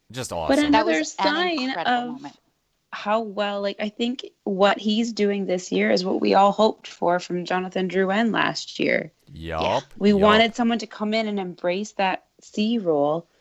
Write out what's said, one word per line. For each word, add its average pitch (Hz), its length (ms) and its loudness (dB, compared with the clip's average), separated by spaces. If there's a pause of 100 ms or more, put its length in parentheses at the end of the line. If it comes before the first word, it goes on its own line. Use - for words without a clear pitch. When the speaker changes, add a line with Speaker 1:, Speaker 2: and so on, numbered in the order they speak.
(120)
Speaker 1:
Just 120 220 -8
awesome. 90 220 0
Speaker 2:
But 294 100 2
another 285 280 2
Speaker 3:
That 320 60 0
was 302 200 -6
an 196 60 -2
Speaker 2:
sign 330 360 0
Speaker 3:
incredible 254 320 -4 (160)
Speaker 2:
of 240 40 -10
Speaker 3:
moment. 277 240 -16 (540)
Speaker 2:
how 214 280 -2
well, 202 420 -6
like, 202 180 -4
I 208 100 -6
think 240 360 -6 (200)
what 196 340 4
he's 220 340 0
doing 202 320 0
this 180 260 -2
year 202 200 2
is 196 120 2
what 190 160 -2
we 208 140 2
all 196 180 6
hoped 214 360 0
for 175 320 0
from 175 260 -4
Jonathan 185 420 -2
Drouin 190 460 0
last - 460 -2
year. - 320 0 (200)
Speaker 1:
Yup. 82 520 -2 (160)
Speaker 2:
We 202 100 4
Speaker 1:
Yup. 202 120 4
Speaker 2:
wanted 214 340 4
someone 233 240 0
to 226 80 -10
come 214 260 -6
in 220 140 -2
and 208 120 -4
embrace 180 520 -4
that 190 340 -4 (160)
C 220 380 -2
role. 156 480 0 (140)